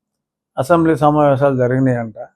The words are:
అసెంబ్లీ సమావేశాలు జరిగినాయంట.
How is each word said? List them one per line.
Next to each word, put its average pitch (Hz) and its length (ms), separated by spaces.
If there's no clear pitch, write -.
అసెంబ్లీ 160 380
సమావేశాలు 143 600
జరిగినాయంట. 123 640